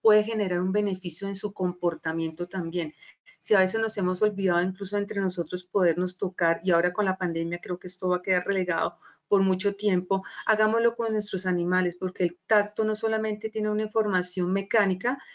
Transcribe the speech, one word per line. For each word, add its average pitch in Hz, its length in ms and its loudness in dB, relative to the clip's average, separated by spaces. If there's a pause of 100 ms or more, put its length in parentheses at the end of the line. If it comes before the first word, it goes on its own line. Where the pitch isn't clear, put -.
puede 214 220 6
generar 202 380 -2
un 185 100 0
beneficio 196 560 -2
en 202 80 -4
su 196 180 -6
comportamiento 165 960 -2
también. 165 460 -4 (500)
Si 214 100 2
a 196 40 6
veces 185 220 2
nos 220 180 -2
hemos 185 240 0
olvidado 190 400 2
incluso 190 340 -4
entre 202 240 -4
nosotros 180 440 -4
podernos 180 520 0
tocar, 170 460 0
y 185 80 0
ahora 175 220 2
con 202 120 0
la 190 140 -2
pandemia 170 420 -4
creo 180 160 -6
que 180 120 -12
esto 185 200 -6
va 180 100 2
a 180 40 -6
quedar 180 240 0
relegado 180 520 -2 (280)
por 196 160 4
mucho 190 320 2
tiempo, 190 480 0 (240)
hagámoslo 220 480 2
con 226 180 -4
nuestros 208 320 -4
animales, 180 540 0
porque 185 240 -4
el 175 240 0
tacto 208 380 2
no 214 100 0
solamente 220 560 -4
tiene 214 180 -2
una 214 140 0
información 190 720 0
mecánica, 196 680 0 (160)